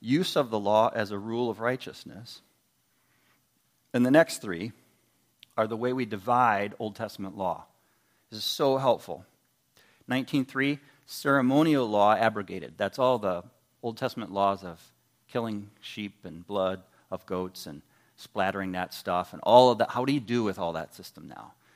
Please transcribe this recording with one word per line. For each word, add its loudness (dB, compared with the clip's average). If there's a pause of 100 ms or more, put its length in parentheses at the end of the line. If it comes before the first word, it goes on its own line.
use 0
of 2
the 0
law 4
as -2
a -6
rule -4
of -8
righteousness. -8 (1500)
And 2
the 2
next 4
three -8 (840)
are 2
the -6
way -2
we -2
divide 2
Old -8
Testament -10
law. -4 (640)
This -14
is -8
so 0
helpful. 0 (840)
Nineteen -2
three, -2 (280)
ceremonial 2
law 6
abrogated. -2
That's -4
all 2
the -2 (400)
Old -6
Testament -6
laws 0
of -14 (480)
killing -6 (100)
sheep -12
and -16
blood 0 (280)
of -10
goats -8
and -16 (340)
splattering -4
that -6
stuff -4
and -14
all 10
of 0
that. 0
What 0
do 0
you 0
do -2
with -2
all -2
that -8
system -20
now? -18 (240)